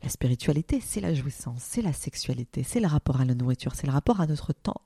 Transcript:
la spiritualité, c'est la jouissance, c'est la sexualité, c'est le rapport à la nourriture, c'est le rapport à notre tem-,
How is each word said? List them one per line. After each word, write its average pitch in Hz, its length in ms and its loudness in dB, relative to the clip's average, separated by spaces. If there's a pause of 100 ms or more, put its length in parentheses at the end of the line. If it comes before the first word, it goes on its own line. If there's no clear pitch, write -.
la 127 80 -4
spiritualité, 147 720 2
c'est - 160 -6
la 170 140 0
jouissance, 127 480 -4
c'est - 180 -4
la 175 140 0
sexualité, - 680 -4
c'est 240 180 0
le 196 80 4
rapport 131 340 2
à - 20 4
la 127 100 4
nourriture, 123 400 0
c'est - 120 -6
le 135 80 2
rapport 190 260 4
à 160 60 2
notre 151 260 -2
tem-, - 220 -4 (100)